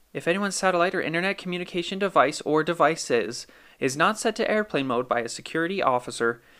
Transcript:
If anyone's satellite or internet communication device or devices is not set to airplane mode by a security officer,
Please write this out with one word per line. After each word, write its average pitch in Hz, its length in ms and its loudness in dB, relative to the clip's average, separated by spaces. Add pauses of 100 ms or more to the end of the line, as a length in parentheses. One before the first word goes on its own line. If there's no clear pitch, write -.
(140)
If 143 140 -6
anyone's 196 280 0
satellite 185 400 2
or 180 60 -2
internet 175 360 -2
communication 180 640 -6
device 160 420 2
or 151 220 2
devices 147 840 0 (320)
is 135 180 0
not 190 220 2
set 220 180 0
to - 120 0
airplane 208 380 0
mode 127 200 0
by 117 120 0
a 113 100 -2
security 170 540 -4
officer, 120 580 0 (180)